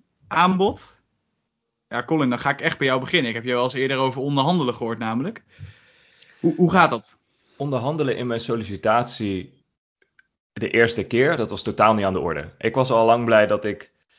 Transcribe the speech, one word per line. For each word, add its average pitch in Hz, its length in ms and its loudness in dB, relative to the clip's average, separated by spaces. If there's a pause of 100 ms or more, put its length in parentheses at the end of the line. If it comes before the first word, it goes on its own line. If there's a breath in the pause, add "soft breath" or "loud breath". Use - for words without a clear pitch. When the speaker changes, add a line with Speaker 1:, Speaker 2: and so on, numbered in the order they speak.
(280)
Speaker 1:
Aanbod. 180 760 0 (840)
Ja, 117 160 -6
Colin, 147 260 0
dan 120 100 0
ga 139 100 -2
ik 139 120 -2
echt - 160 -2
bij 139 100 0
jou 131 120 2
beginnen. 131 300 -2
Ik 113 60 -6
heb 117 100 -8
je 123 80 -2
wel 120 100 0
eens 127 100 -2
eerder 135 240 -2
over 131 240 -2
onderhandelen 143 520 0
gehoord 113 260 -8
namelijk. 120 440 -6 (960 soft breath)
Hoe, 165 160 0
hoe 175 160 4
gaat - 180 6
dat? - 300 -8 (380)
Speaker 2:
Onderhandelen 139 600 -2
in 123 100 -6
mijn 117 140 -4
sollicitatie 107 1200 -4 (920)
de - 160 -6
eerste 113 340 2
keer, 127 320 2
dat 113 140 -4
was 101 140 -8
totaal 107 300 4
niet 104 120 0
aan 92 80 0
de 87 60 -2
orde. 78 380 -4
Ik 113 180 -2
was 131 160 0
al 113 140 4
lang 117 200 4
blij 110 220 6
dat 104 180 0
ik - 260 -8 (280)